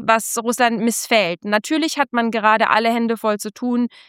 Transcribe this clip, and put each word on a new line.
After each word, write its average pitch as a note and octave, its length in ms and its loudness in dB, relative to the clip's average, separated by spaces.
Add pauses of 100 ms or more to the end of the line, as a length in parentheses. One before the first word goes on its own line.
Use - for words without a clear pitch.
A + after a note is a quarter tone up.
was A3+ 360 0
Russland A#3 380 0
missfällt. G#3+ 640 0
Natürlich D4 560 -2
hat C4+ 140 0
man A#3 180 0
gerade G#3+ 380 2
alle A3+ 200 2
Hände A#3 280 0
voll G#3+ 200 0
zu G#3 140 -8
tun B3 360 -2 (220)